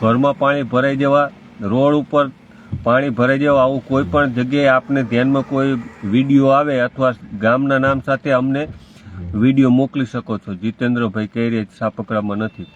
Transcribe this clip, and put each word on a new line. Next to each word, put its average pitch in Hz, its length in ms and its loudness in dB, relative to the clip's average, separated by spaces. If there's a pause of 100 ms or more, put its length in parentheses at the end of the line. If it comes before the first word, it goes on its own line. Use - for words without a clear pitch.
ઘરમાં 127 360 2
પાણી 143 260 0
ભરાઈ 127 320 0
જવા, 143 340 2 (320)
રોડ 131 340 2
ઉપર 143 360 0 (520)
પાણી 131 260 2
ભરાઈ 123 300 0
જવા, 143 220 2
આવું 131 240 0
કોઈ 135 180 0
પણ 143 260 0
જગ્યાએ 127 380 0
આપને 131 360 0
ધ્યાનમાં 127 380 0
કોઈ 135 360 -2 (260)
વીડિયો 135 420 2
આવે 135 360 2
અથવા 123 320 -2 (280)
ગામના 135 360 2
નામ 135 220 0
સાથે 135 340 -2
અમને 135 340 0 (680)
વીડિયો 131 360 4
મોકલી 131 360 2
શકો 113 320 -8
છો. 101 160 -12
જીતેન્દ્રભાઈ 110 720 -4
કહી 117 220 -4
રહ્યા 113 140 -2
છે, - 160 -14
સાપકરામાં 107 580 -4
નથી. 107 280 -6 (100)